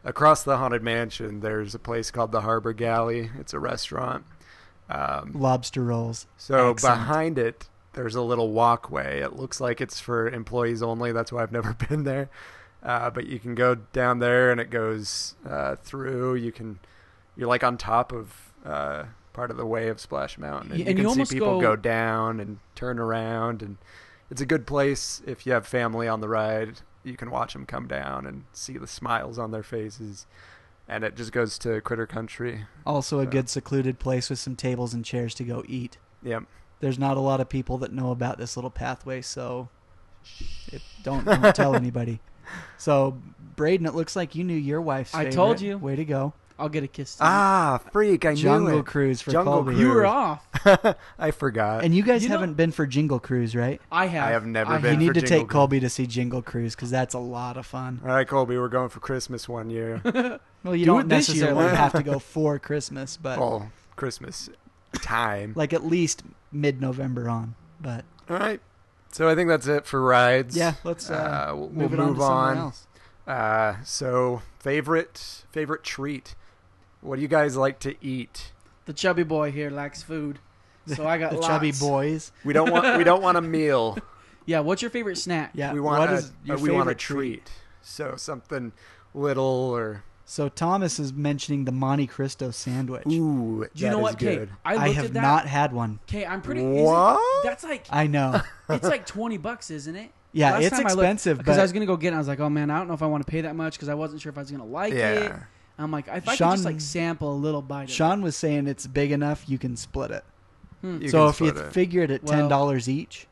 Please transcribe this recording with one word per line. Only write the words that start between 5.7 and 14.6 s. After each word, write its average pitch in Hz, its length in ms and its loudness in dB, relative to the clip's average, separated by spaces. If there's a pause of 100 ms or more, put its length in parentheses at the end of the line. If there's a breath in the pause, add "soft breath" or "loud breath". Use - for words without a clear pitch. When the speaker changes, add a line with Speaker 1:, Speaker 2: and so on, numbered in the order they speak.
Speaker 2:
rolls. 117 440 -4 (120)
Speaker 1:
so 127 320 4
Speaker 2:
Excellent. 120 300 4
Speaker 1:
behind 151 380 0
it, 117 300 -2 (260)
there's 117 200 -6
a 123 80 -2
little 117 300 0
walkway. 107 680 2
It 69 160 -4
looks 131 240 -10
like 120 200 -2
it's - 200 -8
for 117 280 -2
employees 117 540 -2
only. 117 300 -2
That's 113 200 -2
why 120 100 -2
I've 107 100 -4
never 113 220 -2
<laughs> - 140 -4
been 151 160 0
there. 135 240 -2 (540 loud breath)
Uh, 120 280 -2
but 117 160 -6
you 131 120 -8
can 120 160 -8
go 123 200 4
down 123 440 0
there, 123 320 6
and 120 100 2